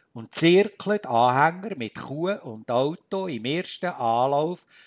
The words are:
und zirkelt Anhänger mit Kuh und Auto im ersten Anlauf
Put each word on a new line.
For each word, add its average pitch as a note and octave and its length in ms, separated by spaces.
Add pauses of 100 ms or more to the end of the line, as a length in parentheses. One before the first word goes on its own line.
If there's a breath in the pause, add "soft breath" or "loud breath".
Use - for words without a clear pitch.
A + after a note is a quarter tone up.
(140)
und A2+ 200
zirkelt G3 720
Anhänger B2+ 680
mit A#2 180
Kuh D#3+ 380
und A#2+ 400
Auto E3 560
im A#2+ 180
ersten E3+ 460
Anlauf C#3 760 (200 loud breath)